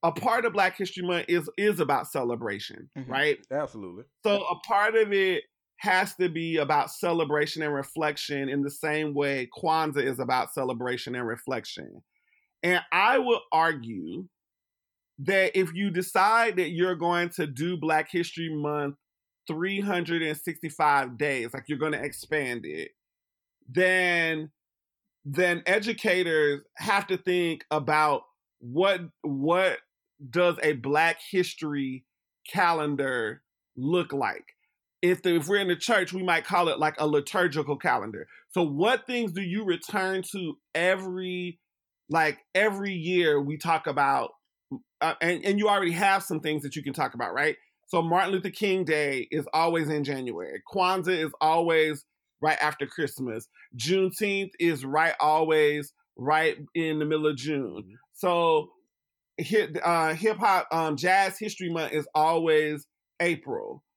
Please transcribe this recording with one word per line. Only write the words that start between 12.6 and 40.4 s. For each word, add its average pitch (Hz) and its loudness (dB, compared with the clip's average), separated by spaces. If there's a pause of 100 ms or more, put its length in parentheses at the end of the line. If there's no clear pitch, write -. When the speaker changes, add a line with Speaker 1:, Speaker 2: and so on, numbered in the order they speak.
Speaker 1:
And 175 2 (100)
I 208 4
would 240 2 (140)
argue 123 -2 (920)
that 190 2
if 180 2
you 196 -2
decide 202 4
that 175 0
you're 175 0
going 170 0
to 170 -4
do 156 -4
Black 156 0
History 170 -4
Month 147 -2 (520)
three 180 -2
hundred 175 0
and 151 -2
sixty-five 147 0
days, 131 -2
like, 135 -10
you're 147 -4
gonna 151 -2
expand 127 -2
it, 78 -6 (760)
then, 170 2 (720)
then 170 0
educators 175 2 (140)
have 202 0
to 185 -2
think 175 0
about 151 2 (360)
what, 175 0 (200)
what 151 2 (520)
does 175 2
a 151 4
Black 147 2 (140)
history 147 -4 (480)
calendar 143 0 (360)
look 165 0
like? 131 -4 (560)
If 175 2
the, 175 2
if 151 0
we're 202 2
in 196 -2
the 175 2
church, 196 2
we 185 -4
might 170 2
call 180 2
it, 151 -2
like, 151 0
a 156 0
liturgical 147 0
calendar. 113 -2 (220)
So 180 0
what 170 2
things 240 -2
do 190 -6
you 190 -4
return 190 -2
to 180 -6 (160)